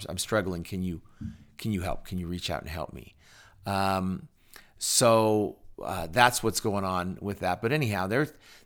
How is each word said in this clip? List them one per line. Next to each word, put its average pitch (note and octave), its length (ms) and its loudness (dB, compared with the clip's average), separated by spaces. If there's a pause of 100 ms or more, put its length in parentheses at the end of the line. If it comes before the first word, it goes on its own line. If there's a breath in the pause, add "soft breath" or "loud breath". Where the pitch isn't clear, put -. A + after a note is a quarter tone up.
I'm F2+ 80 -6
struggling. F#2 460 -2
Can F#2 200 -6
you, F2 180 -4 (560 loud breath)
can A2+ 140 -4
you F#2+ 100 0
help? F2 240 -4
Can F2+ 120 -6
you F2 100 -4
reach F2 220 -6
out D#2 120 -4
and - 80 -12
help D#2+ 220 -8
me?" - 240 -16 (500 loud breath)
Um, F#2+ 640 0 (500 loud breath)
so, A2 800 4 (240)
uh, E2+ 300 -6
that's B2 320 6
what's A2 160 0
going G2+ 240 0
on F#2 380 -2
with G2 180 -6
that. F2+ 220 0
But A2+ 100 0
anyhow, G#2 360 0
there's, C3+ 260 0 (320 loud breath)